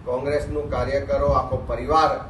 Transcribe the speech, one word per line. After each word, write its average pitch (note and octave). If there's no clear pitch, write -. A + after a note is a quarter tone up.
કોંગ્રેસનું C#3+
કાર્યકરો, C#3
આખો C3+
પરિવાર D#3